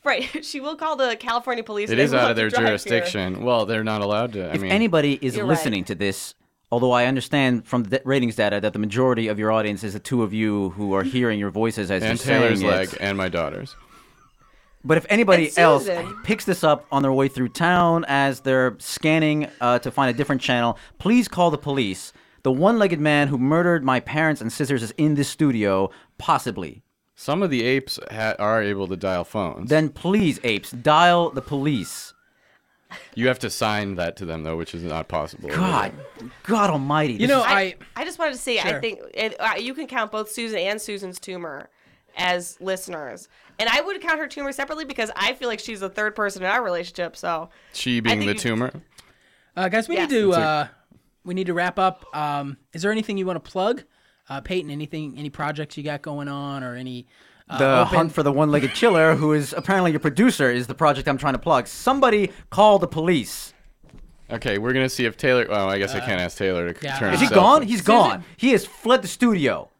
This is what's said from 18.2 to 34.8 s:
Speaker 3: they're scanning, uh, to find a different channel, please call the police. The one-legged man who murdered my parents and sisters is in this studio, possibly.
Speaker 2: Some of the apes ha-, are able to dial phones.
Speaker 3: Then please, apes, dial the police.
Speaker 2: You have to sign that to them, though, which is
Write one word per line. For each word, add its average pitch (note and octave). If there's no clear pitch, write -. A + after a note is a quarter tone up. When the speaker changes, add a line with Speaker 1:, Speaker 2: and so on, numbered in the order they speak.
Speaker 3:
they're C3
scanning, D#3
uh, B2
to C3
find C3+
a A#2+
different C#3
channel, A#2+
please A#3
call F3
the D3
police. B2+
The C3
one-legged F#3
man D3
who C3
murdered D#3+
my C3
parents D3+
and A2+
sisters C3+
is A2
in D3+
this C#3+
studio, G2+
possibly. G2
Speaker 2:
Some E3
of F3
the B2
apes C3
ha-, A2
are G#2+
able G2
to F#2
dial F2+
phones. G2
Speaker 3:
Then D#3
please, F#3
apes, G#2+
dial E3
the C3
police. C#3
Speaker 2:
You A#2+
have B2+
to A2
sign G#2
that E2+
to F#2+
them, E2
though, D#2+
which E2
is E2+